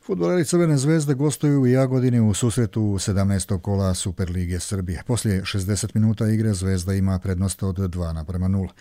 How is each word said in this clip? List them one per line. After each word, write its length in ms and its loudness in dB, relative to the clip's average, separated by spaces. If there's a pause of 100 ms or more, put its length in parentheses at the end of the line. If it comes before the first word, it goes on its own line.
Fudbaleri 400 0
Crvene 320 2
zvezde 380 2
gostuju 460 0
u 60 4
Jagodini 540 2
u 140 4
susretu 640 0
sedamnaestog 640 0
kola 320 0
Superlige 680 -4
Srbije. 460 -6
Poslije 380 0
šezdeset 500 -2
minuta 340 2
igre 240 2
Zvezda 420 0
ima 240 2
prednost 440 -2
od 280 -2
dva 220 -4
naprema 360 -4
nula. 200 0 (120)